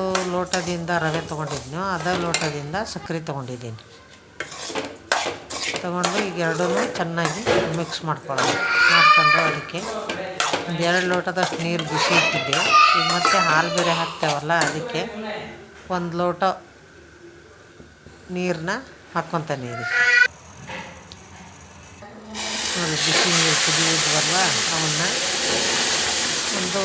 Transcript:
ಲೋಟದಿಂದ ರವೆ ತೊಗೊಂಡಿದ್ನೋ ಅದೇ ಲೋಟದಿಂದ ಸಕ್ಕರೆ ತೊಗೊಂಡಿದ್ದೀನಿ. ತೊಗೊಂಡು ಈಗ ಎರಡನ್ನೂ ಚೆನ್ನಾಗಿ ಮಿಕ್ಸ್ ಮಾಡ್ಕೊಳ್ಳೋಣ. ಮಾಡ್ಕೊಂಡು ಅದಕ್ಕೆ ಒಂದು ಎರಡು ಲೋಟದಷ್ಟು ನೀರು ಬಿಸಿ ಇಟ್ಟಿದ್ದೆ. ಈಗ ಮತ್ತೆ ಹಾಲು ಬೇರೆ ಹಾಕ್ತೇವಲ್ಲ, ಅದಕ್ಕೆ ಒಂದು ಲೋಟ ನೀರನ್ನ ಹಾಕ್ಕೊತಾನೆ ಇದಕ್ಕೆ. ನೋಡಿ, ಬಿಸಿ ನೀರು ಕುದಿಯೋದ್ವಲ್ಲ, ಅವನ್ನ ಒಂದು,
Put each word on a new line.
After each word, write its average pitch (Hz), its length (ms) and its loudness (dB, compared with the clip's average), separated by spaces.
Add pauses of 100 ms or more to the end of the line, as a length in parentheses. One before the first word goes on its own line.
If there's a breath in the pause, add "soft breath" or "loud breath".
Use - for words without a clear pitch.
(340)
ಲೋಟದಿಂದ 175 560 -2 (140)
ರವೆ 160 160 0 (120)
ತೊಗೊಂಡಿದ್ನೋ 147 500 -4 (140)
ಅದೇ 170 180 -2 (100)
ಲೋಟದಿಂದ 156 520 -2 (180)
ಸಕ್ಕರೆ 165 340 -6
ತೊಗೊಂಡಿದ್ದೀನಿ. 123 500 -8 (2000)
ತೊಗೊಂಡು 180 340 0 (120)
ಈಗ 175 180 -4
ಎರಡನ್ನೂ 180 400 0 (120)
ಚೆನ್ನಾಗಿ 170 460 -2 (360)
ಮಿಕ್ಸ್ - 280 -6
ಮಾಡ್ಕೊಳ್ಳೋಣ. - 480 0 (380)
ಮಾಡ್ಕೊಂಡು 605 440 8 (120)
ಅದಕ್ಕೆ - 320 -6 (840)
ಒಂದು 165 200 -4
ಎರಡು 180 240 2
ಲೋಟದಷ್ಟು 180 560 -2
ನೀರು 170 240 -2
ಬಿಸಿ - 300 2
ಇಟ್ಟಿದ್ದೆ. 143 340 -2 (400)
ಈಗ - 100 2 (120)
ಮತ್ತೆ 175 180 2 (140)
ಹಾಲು 165 280 2
ಬೇರೆ 170 220 2
ಹಾಕ್ತೇವಲ್ಲ, 156 520 -2 (180)
ಅದಕ್ಕೆ 156 340 -6 (960)
ಒಂದು 170 240 -4
ಲೋಟ 175 200 -2 (1900)
ನೀರನ್ನ 180 380 -2 (400)
ಹಾಕ್ಕೊತಾನೆ 156 580 -4
ಇದಕ್ಕೆ. 698 320 -2 (2750)
ನೋಡಿ, 160 300 0
ಬಿಸಿ 160 320 4
ನೀರು 160 260 6
ಕುದಿಯೋದ್ವಲ್ಲ, 156 720 4 (400)
ಅವನ್ನ 156 260 0 (1600)
ಒಂದು, 185 260 -2